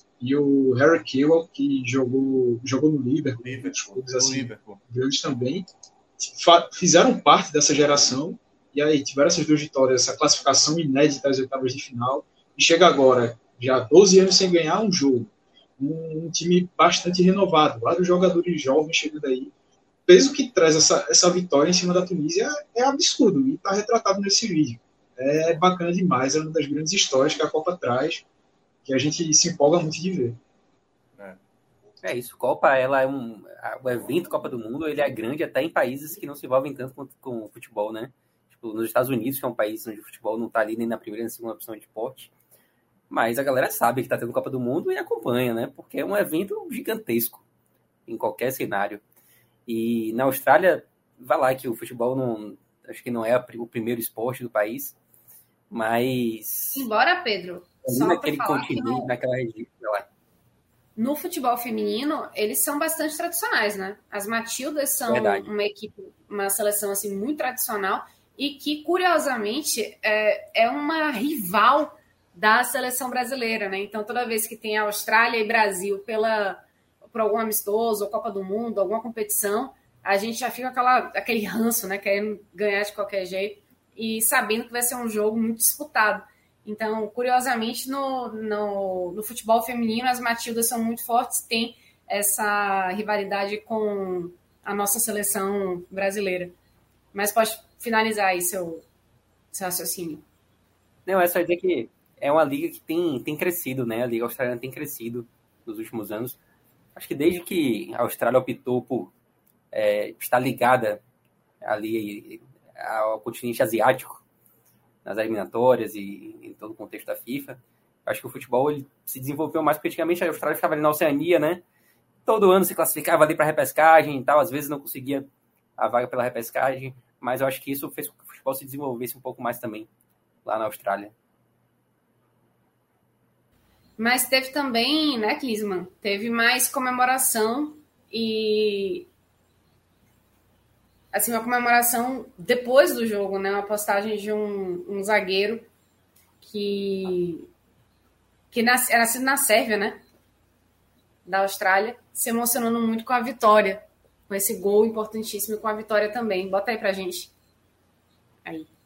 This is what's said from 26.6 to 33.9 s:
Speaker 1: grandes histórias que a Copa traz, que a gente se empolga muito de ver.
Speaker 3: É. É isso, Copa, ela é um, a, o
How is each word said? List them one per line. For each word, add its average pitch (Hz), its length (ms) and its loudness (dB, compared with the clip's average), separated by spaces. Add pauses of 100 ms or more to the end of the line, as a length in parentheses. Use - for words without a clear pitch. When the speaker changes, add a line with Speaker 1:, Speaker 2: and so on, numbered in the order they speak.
Speaker 1:
grandes 156 260 -4
histórias 151 420 2
que - 80 -4
a 151 80 0
Copa 175 260 -2
traz, 131 480 -2 (600)
que 131 100 -2
a 131 40 2
gente 151 360 0
se 175 140 4
empolga 147 300 4
muito 156 220 -4
de 185 100 -4
ver. 123 240 -4 (840)
Speaker 3:
É. 95 160 -18 (680)
É 147 140 -4
isso, - 200 -10
Copa, 139 400 2
ela 131 260 4
é 135 40 2
um, 117 380 -6 (140)
a, 113 240 -10
o 127 80 -4